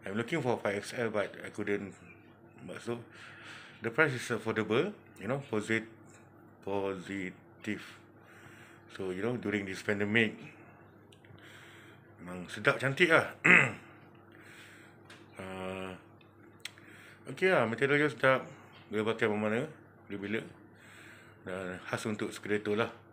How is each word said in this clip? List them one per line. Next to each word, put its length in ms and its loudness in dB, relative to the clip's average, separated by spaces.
I'm 80 -6
looking 240 -2
for 240 2
five 160 2
X 160 -8
L, 160 0
but 320 -2
I 80 -12
couldn't. 400 -2
But 160 -10
so, 240 -6
the 80 -4
price 240 4
is 160 -6
affordable, 640 2
you 80 -8
know, 220 -2
posit-, 420 0
positive. 1200 -4
So, 240 -4
you 80 -4
know, 160 -2
during 240 0
this 200 -6
pandemic, 520 2
memang 320 -10
sedap, 240 0
cantik 340 2
lah. 220 6
<clears throat> 480 6
Uh, 480 -6
okey 160 2
lah, 160 6
material 320 4
dia 160 4
sedap. 320 4
Boleh 80 2
pakai 240 2
mana-mana, 400 2
bila-bila. 320 -4
Dan 480 -8
khas 160 -2
untuk 240 -2
Scudetto 480 0
lah. 160 0